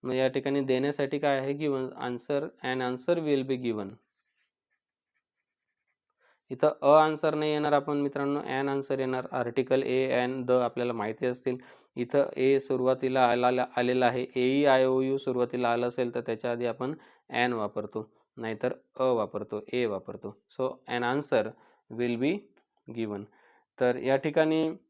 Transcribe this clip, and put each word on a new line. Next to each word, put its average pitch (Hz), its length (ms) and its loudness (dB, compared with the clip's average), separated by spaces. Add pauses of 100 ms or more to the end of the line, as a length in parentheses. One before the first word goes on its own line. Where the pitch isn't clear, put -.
मग 127 120 -4
या 131 140 2
ठिकाणी 139 320 0
देण्यासाठी 139 580 0
काय 143 200 0
आहे? 135 160 -4
Given. 139 340 -4
Answer, 127 560 -6 (200)
an 131 160 -2
answer 127 440 -2
will 135 240 0
be 127 180 -2
given. 104 220 -4 (2500)
इथं 135 180 4 (140)
a 156 280 8
answer 156 240 0
नाही 151 180 0
येणार 151 200 2
आपण 147 260 2
मित्रांनो, 143 420 -2
an 139 360 -2
answer 139 220 -2
येणार. 131 340 -2
आर्टिकल 127 500 0
a, 127 440 0
an, 131 160 -6
the 127 180 4
आपल्याला 120 320 -2
माहिती 110 340 -4
असतील. 127 300 -4 (400)
इथं 135 400 0
a 135 220 4
सुरुवातीला 131 680 2
आला-, 123 360 2 (120)
आलेला 123 300 2
आहे, 123 200 0 (100)
A, 131 280 4
E, 131 160 6
I, 131 60 4
O, 131 280 2
U - 20 -2
सुरुवातीला 123 560 0
आलं 120 160 0
असेल 123 260 -4
तर 123 60 -4
त्याच्या 117 320 -4
आधी 120 140 -4
आपण 127 280 -4 (360)
an 120 220 0
वापरतो, 107 580 -6 (260)
नाहीतर 117 360 -4 (240)
a 131 180 2
वापरतो, 107 460 -4 (140)
a 123 100 0
वापरतो. 101 580 -8 (180)
So - 360 -6
an 120 60 -2 (120)
answer 139 340 0 (500)
will 120 220 -2
be 156 180 0 (560)
given. 107 280 -6 (580)
तर 123 160 2
या 135 200 0
ठिकाणी 160 560 0 (180)